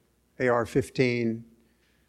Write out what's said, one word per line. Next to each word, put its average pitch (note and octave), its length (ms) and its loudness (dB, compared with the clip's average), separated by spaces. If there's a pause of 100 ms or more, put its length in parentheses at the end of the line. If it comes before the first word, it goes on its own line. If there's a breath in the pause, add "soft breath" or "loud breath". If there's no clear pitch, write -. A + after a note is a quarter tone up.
(380)
A B2+ 100 2
R A#2+ 180 2
fifteen, A#2+ 760 -2 (680)